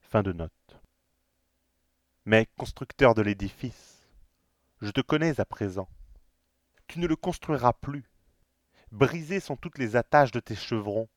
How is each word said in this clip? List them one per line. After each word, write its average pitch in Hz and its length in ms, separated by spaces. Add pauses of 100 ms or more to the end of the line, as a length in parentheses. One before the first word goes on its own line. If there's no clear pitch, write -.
Fin - 220
de 95 100
note. 82 200 (1700)
Mais 110 200 (120)
constructeur - 560
de 110 80
l'édifice, - 840 (760)
je 104 80
te 135 100
connais 156 400
à 101 60
présent. 95 420 (1000)
Tu - 140
ne 175 60
le 160 100
construiras 139 560
plus. 139 320 (880)
Brisées 156 480
sont 143 160
toutes - 220
les 117 180
attaches 135 360
de 123 80
tes - 140
chevrons 107 640